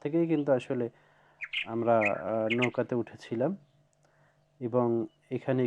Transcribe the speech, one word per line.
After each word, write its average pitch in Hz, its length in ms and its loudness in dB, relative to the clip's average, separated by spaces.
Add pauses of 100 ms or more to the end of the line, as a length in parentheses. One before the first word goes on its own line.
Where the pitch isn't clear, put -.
থেকেই 165 240 0
কিন্তু 151 260 2
আসলে 123 340 0 (800)
আমরা, 113 340 2
আহ, 107 560 0
নৌকাতে 123 380 0
উঠেছিলাম 120 580 -2 (1080)
এবং 120 280 2 (420)
এখানে 127 360 0